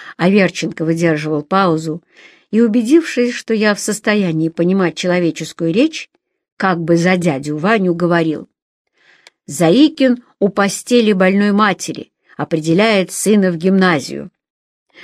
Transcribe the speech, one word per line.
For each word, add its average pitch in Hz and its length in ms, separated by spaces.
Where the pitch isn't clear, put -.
Аверченко 180 680
выдерживал 156 560
паузу 160 640
и, 214 100
убедившись, 240 720
что - 200
я 214 220
в 202 40
состоянии 190 680
понимать 185 460
человеческую 170 800
речь, 294 360
как 185 260
бы 170 140
за 180 220
дядю 151 400
Ваню 185 360
говорил: 170 540
«Заикин 247 760
у 202 100
постели 208 640
больной 196 400
матери, 202 600
определяет 175 760
сына 196 400
в 170 60
гимназию». 175 720